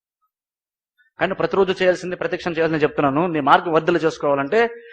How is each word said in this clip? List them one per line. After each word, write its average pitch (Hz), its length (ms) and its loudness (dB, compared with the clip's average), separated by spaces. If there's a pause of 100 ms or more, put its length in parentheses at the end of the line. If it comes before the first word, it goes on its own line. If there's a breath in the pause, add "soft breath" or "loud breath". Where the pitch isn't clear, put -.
(1200)
కానీ 185 140 -2
ప్రతిరోజు 185 480 0
చేయాల్సింది, 180 340 0
ప్రత్యక్షం 170 360 -6
చేయాల్సింది 160 300 0
చెప్తున్నాను. 147 440 0
నీ 160 140 -2
మార్గం 170 320 4
వర్ధలు 160 260 2
చేసుకోవాలంటే 156 720 0 (220 loud breath)